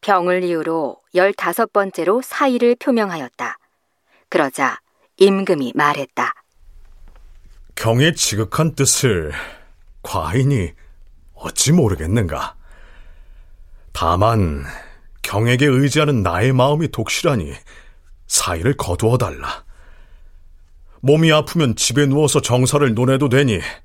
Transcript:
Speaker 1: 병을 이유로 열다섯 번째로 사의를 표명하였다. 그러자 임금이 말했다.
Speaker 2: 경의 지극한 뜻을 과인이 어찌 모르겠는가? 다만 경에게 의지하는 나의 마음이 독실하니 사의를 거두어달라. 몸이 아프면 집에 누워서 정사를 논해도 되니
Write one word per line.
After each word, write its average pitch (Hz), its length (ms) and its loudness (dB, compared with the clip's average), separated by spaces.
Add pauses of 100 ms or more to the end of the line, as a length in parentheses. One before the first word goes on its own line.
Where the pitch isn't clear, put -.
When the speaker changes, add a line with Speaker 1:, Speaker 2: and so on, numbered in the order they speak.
Speaker 1:
병을 180 440 0
이유로 160 520 -2 (180)
열다섯 190 600 0
번째로 196 480 0
사의를 240 540 0
표명하였다. 185 800 -4 (720)
그러자 139 480 0 (400)
임금이 185 560 2
말했다. 147 580 -2 (1400)
Speaker 2:
경의 127 400 0
지극한 131 600 -2
뜻을 107 580 0 (680)
과인이 101 680 -2 (640)
어찌 - 380 -2
모르겠는가? 95 840 -2 (1400)
다만 90 720 0 (600)
경에게 120 440 0
의지하는 139 560 2
나의 92 300 0
마음이 143 400 2
독실하니 107 600 -2 (760)
사의를 92 480 -2
거두어달라. 104 880 -4 (1400)
몸이 156 320 4
아프면 151 420 2
집에 135 320 0
누워서 139 340 2
정사를 127 540 2
논해도 131 340 2
되니 123 300 2 (260)